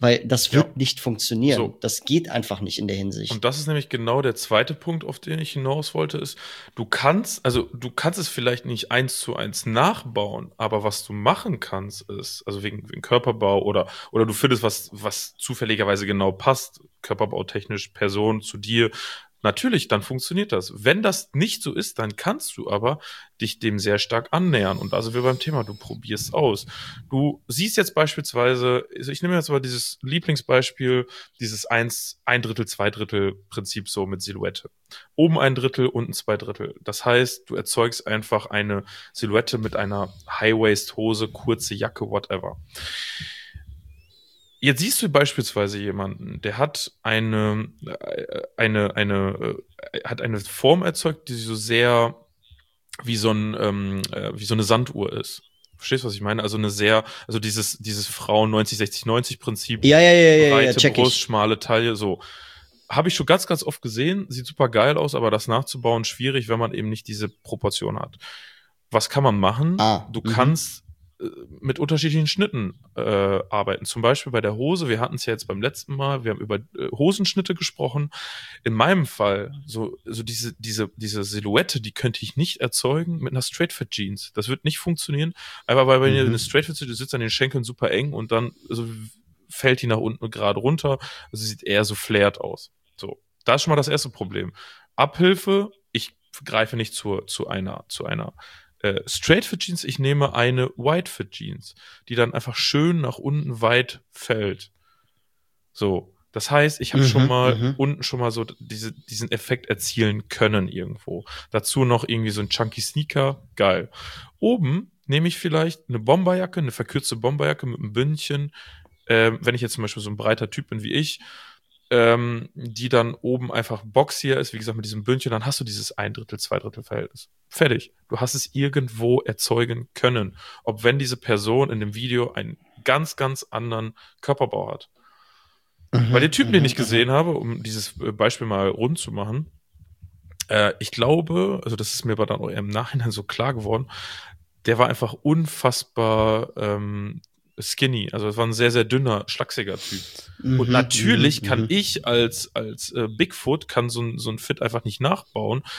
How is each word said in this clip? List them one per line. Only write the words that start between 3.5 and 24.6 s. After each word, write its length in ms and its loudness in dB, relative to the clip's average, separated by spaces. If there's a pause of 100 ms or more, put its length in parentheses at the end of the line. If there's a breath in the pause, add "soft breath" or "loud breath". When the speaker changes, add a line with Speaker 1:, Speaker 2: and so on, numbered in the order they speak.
Speaker 2:
ist 80 -8
nämlich 220 -2
genau 320 0
der 120 2
zweite 400 2
Punkt, 300 -6
auf 160 -10
den 200 -6
ich 120 -8
hinaus 420 -4
wollte, 260 -2
ist, 180 -10 (380 loud breath)
du 100 -6
kannst, 580 0
also 200 2 (100)
du 180 -10
kannst 260 -2
es 120 -4
vielleicht 360 -2
nicht 260 -6
eins 280 2
zu 160 -6
eins 300 -6
nachbauen, 880 0
aber 300 0
was 200 -4
du 60 -12
machen 480 0
kannst, 500 -10
ist, 360 -12
also 180 -8
wegen, 260 -8
wegen 120 -12
Körperbau 600 2
oder, 260 0 (260 loud breath)
oder 120 4
du 60 0
findest 320 2
was, 300 -2
was 420 -8
zufälligerweise 680 -2
genau 260 2
passt, 480 -2 (220)
körperbautechnisch, 880 -4
Person 520 0
zu 160 -12
dir, 340 0 (500 loud breath)
natürlich, 460 2
dann 140 2
funktioniert 500 -4
das. 320 -4
Wenn 180 4
das 300 0
nicht 320 0
so 100 -4
ist, 240 -6
dann 200 -4
kannst 400 -4
du 120 -8
aber 300 0 (400 loud breath)
dich 200 -6
dem 200 0
sehr 180 2
stark 340 -2
annähern. 460 2